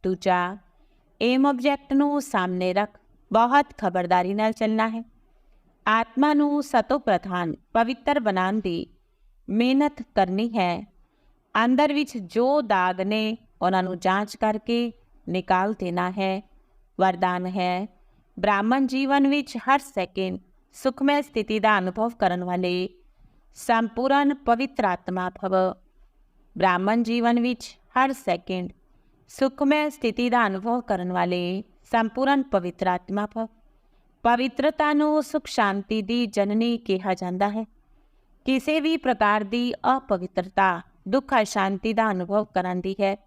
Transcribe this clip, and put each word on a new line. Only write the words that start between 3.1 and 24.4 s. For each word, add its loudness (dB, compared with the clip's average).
ਬਹੁਤ 4
ਖਬਰਦਾਰੀ 0
ਨਾਲ 0
ਚੱਲਣਾ 0
ਹੈ। -8
ਆਤਮਾ 2
ਨੂੰ 2
ਸਤੋ 0
ਪ੍ਰਧਾਨ -2
ਪਵਿੱਤਰ 0
ਬਣਾਉਣ 0
ਦੀ -4
ਮਿਹਨਤ 2
ਕਰਨੀ 0
ਹੈ। -2
ਅੰਦਰ 2
ਵਿੱਚ -2
ਜੋ 0
ਦਾਗ 0
ਨੇ, -2
ਉਹਨਾਂ 2
ਨੂੰ -4
ਜਾਂਚ -2
ਕਰਕੇ -2
ਨਿਕਾਲ 0
ਦੇਣਾ -2
ਹੈ। -4
ਵਰਦਾਨ 0
ਹੈ, -2
ਬ੍ਰਾਹਮਣ 2
ਜੀਵਨ 2
ਵਿੱਚ -2
ਹਰ 2
ਸੈਕਿੰਡ -6
ਸੁਖਮਯ 0
ਸਥਿਤੀ -4
ਦਾ 4
ਅਨੁਭਵ -2
ਕਰਨ 0
ਵਾਲੇ -2
ਸੰਪੂਰਨ 0
ਪਵਿੱਤਰ 0